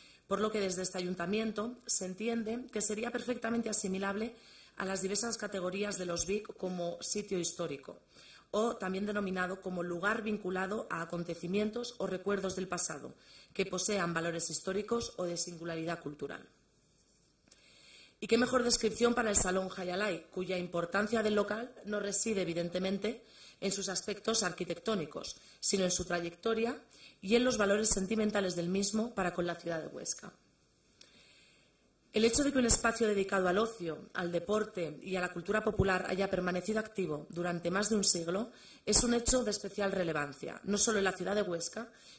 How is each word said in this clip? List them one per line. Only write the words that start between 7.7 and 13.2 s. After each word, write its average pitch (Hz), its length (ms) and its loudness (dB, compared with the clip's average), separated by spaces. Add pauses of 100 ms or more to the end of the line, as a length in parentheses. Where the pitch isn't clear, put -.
o 226 240 0
también 190 300 -4
denominado 190 560 -2
como 180 220 -4
lugar 185 380 -2
vinculado 202 680 -4
a 165 120 -4
acontecimientos 180 960 -4
o 190 100 -4
recuerdos 190 480 -2
del 185 120 -4
pasado, 151 480 -2 (380)